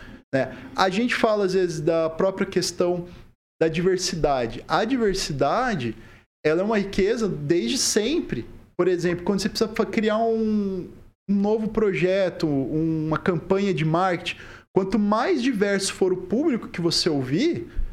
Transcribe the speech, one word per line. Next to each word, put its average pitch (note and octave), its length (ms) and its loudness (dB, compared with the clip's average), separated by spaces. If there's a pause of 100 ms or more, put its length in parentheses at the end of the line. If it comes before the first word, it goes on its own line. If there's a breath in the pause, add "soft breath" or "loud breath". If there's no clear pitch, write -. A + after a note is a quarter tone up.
(340 loud breath)
né? C3+ 200 0 (220 loud breath)
A F#3+ 140 4
gente A#3 260 0
fala G#3+ 300 2
às F3+ 80 0
vezes E3+ 260 0
da E3 300 0
própria F#3+ 360 -2
questão F3 600 -2 (540 loud breath)
da D#3+ 80 4
diversidade. D3+ 1000 0
A F3+ 160 2
diversidade, F#3+ 1120 0 (500 loud breath)
ela D#3+ 160 2
é - 20 0
uma G#3+ 140 2
riqueza G3+ 520 0
desde E3+ 480 0
sempre. A3 680 0 (320)
Por F3+ 100 4
exemplo, F3 360 0
quando G3 180 0
você A3 80 -2
precisa G#3+ 240 -2
fa-, A3 120 0
criar G#3+ 320 0
um, G#3+ 720 0 (400)
um G3+ 60 4
novo G#3+ 340 2
projeto, F#3+ 760 2
uma D#3 720 0
campanha G3 560 0
de D#3 120 0
marketing, F3 520 0 (380 loud breath)
quanto F#3+ 240 2
mais A#3 420 2
diverso G3+ 520 0
for F#3 180 2
o F3+ 60 0
público A#3 500 0
que - 140 -8
você E3 280 2
ouvir, D3 580 0 (260 loud breath)